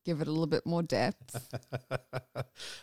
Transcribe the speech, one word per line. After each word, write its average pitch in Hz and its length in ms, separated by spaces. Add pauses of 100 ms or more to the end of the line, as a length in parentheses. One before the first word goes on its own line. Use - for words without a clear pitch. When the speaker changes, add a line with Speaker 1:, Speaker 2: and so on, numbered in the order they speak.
Speaker 1:
give 165 160
it 151 60
a 151 40
little 160 160
bit 151 180
more 170 180
depth. 123 680
Speaker 2:
<laughs> - 600 (680)